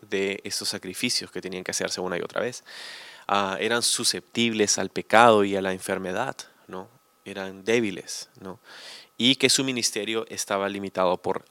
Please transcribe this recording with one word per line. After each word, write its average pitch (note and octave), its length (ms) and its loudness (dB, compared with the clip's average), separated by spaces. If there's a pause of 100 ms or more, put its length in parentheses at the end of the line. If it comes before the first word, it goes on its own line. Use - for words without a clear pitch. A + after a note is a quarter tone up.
de G2 360 -2
esos G2+ 240 -4
sacrificios F#2+ 640 -2
que F#2 100 -8
tenían F#2 220 -6
que - 80 -6
hacerse F#2 300 -2
una F2+ 180 -2
y E2 40 -2
otra - 180 -4
vez. B2 240 -6 (640)
Ah, G2 320 0
eran A2+ 220 2
susceptibles A2+ 960 2
al G2 120 -2
pecado G#2+ 540 8
y G2 100 0
a F#2+ 80 0
la F#2+ 100 0
enfermedad, F#2+ 640 -4 (300)
¿no? F#2 220 -12 (360)
Eran F#2+ 400 -10
débiles, A2 640 0 (120)
¿no? F#2+ 180 -12 (580)
Y B2 200 4
que C3 140 4
su - 120 4
ministerio A2+ 640 -2
estaba G2 400 -2
limitado F#2+ 500 0
por - 320 -4